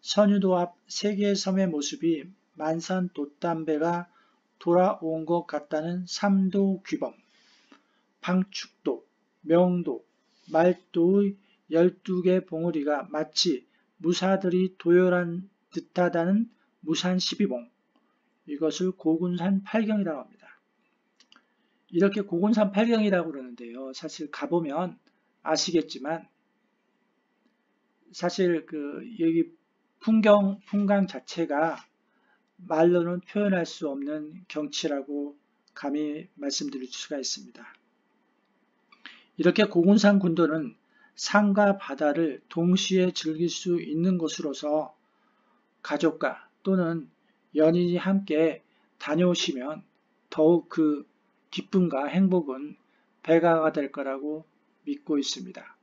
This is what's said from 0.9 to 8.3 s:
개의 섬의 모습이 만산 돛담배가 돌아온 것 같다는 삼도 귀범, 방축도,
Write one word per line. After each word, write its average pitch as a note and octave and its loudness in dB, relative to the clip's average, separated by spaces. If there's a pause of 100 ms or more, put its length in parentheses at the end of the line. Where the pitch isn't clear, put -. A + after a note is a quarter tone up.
개의 G3+ 0
섬의 F#3+ 0
모습이 D#3 -2 (320)
만산 E3+ -2
돛담배가 D#3+ -4 (500)
돌아온 E3+ 0
것 E3+ -2
같다는 E3 -6
삼도 G3 0
귀범, - -6 (1080)
방축도, F#3 -4 (360)